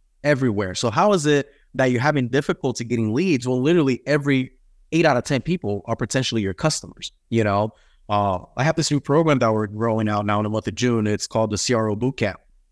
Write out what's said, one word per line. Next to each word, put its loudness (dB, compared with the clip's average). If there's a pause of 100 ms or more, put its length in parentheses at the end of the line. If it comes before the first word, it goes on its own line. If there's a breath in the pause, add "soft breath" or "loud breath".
(240)
everywhere. 0
So -2
how 2
is 2
it 2 (240 soft breath)
that 2
you're 2
having 0
difficulty -2
getting -2
leads 0
when 0
literally 2
every 0 (420)
eight 4
out 4
of -2
ten -2
people -4
are -4
potentially -2
your -2
customers? -6 (180)
You 2
know, 0 (380)
uh, 0 (160)
I 0
have 0
this -2
new 0
program 2
that 2
we're 0
rolling -2
out -2
now 0
in -2
the -4
month -4
of -4
June. 2
It's -2
called 0
the -2
C -2
R 0
O -2
Boot -2
Camp, -4 (340)